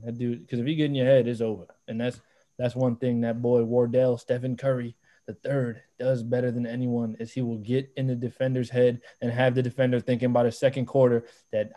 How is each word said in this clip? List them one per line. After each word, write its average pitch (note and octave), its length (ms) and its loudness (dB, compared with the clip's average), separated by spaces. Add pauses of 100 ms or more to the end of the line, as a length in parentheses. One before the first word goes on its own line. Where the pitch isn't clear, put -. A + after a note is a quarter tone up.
That A#2 140 -8
dude, A#2+ 300 -4
'cause A#2+ 120 -4
if A#2 80 -2
he D#3+ 80 -2
get D3+ 100 2
in C#3+ 100 -2
your B2+ 120 2
head, B2+ 200 6
it's A#2 140 -2
over. G#2+ 240 -4 (220)
And A2+ 120 -6
that's, B2 200 -4 (380)
that's B2 180 -2
one B2 220 0
thing A#2+ 240 0
that A#2 200 -2
boy A#2+ 220 4
Wardell, A#2+ 540 2
Stephen B2 400 -4
Curry B2 380 -2 (320)
the A2 60 -10
third, B2+ 480 -4 (160)
does B2 260 0
better B2 280 0
than A#2+ 140 -4
anyone A#2+ 540 -2
is A2+ 140 -10
he C3 80 -4
will A#2 160 -4
get B2+ 400 -4
in C3+ 100 -2
the B2+ 80 -2
defender's B2+ 540 -2
head B2 320 2 (200)
and A#2+ 100 -2
have B2+ 240 2
the B2+ 80 2
defender B2 360 0
thinking B2 280 -2
about A#2+ 180 4
his A#2 140 -2
second C3 260 0
quarter A#2+ 400 2 (260)
that, G#2+ 260 -2